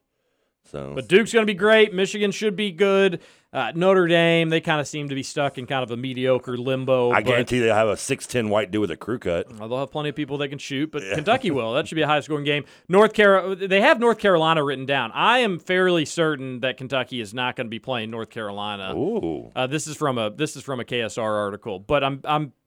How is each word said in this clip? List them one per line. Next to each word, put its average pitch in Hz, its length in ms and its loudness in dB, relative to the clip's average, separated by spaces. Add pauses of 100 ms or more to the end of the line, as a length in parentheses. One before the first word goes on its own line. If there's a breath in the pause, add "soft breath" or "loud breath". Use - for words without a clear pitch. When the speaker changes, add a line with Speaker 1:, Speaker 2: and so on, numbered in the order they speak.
(640)
Speaker 1:
So. 139 280 -12
Speaker 2:
But 131 140 -8
Duke's 196 260 4
gonna 226 140 4
be 214 80 0
great. 214 380 4
Michigan 196 380 -2
should 208 240 -2
be 202 160 -2
good. 196 500 2 (320 soft breath)
Uh, 127 200 -4
Notre 185 340 4
Dame, 165 420 4
they 165 100 2
kinda 156 240 0
seem 143 240 -8
to 135 80 -6
be 135 80 -4
stuck 143 340 -4
in 127 80 -10
kind 135 160 -2
of 120 100 -6
a 120 40 -6
mediocre 127 640 0
limbo, 127 540 0
Speaker 1:
I 107 100 4
Speaker 2:
but 107 60 -2
Speaker 1:
guarantee 123 320 0
they'll 113 160 4
have 110 120 4
a 98 80 2
six - 320 -6
ten 113 220 -2
white 104 200 0
dude 107 120 0
with 95 100 0
a 78 60 -8
crew 120 220 -6
cut. 87 280 -2 (100)
Speaker 2:
Well, 110 120 -12
they'll 127 100 -4
have 139 120 -8
plenty 151 180 -6
of 143 60 -8
people 143 240 -6
that 143 100 -4
can 143 80 -12
shoot, 139 340 -6
but 143 120 -8
Speaker 1:
Yeah. 95 120 -4
Speaker 2:
Kentucky 214 360 0
will. 117 220 -2
That 160 140 -2
should - 80 -8
be 156 60 0
a 147 60 0
high-scoring 147 360 -2
game. 143 220 -2 (240 soft breath)
North 208 240 6
Car-, 190 420 4
they 190 240 2
have 277 200 6
North 233 180 2
Carolina 160 440 4
written 139 240 -2
down. 127 280 -2
I 208 260 2
am 208 200 0
fairly 185 440 2
certain 135 580 -2
that 127 140 -2
Kentucky 127 460 -4
is 101 120 -10
not 127 220 -4
gonna 120 140 -6
be 110 100 -8
playing 113 320 -4
North 113 180 -8
Carolina. 101 680 -8
Speaker 1:
Ooh. 117 580 -4
Speaker 2:
Uh, 131 120 -2
this 151 200 -4
is 151 80 -10
from 135 220 -2
a, 107 140 -2
this 147 260 -6
is 127 60 -16
from 127 180 -8
a - 20 -6
K 123 200 -4
S 107 140 -8
R 110 200 -2
article, 101 420 -6
but 135 240 0
I'm, 135 220 -2
I'm 151 260 -2 (160)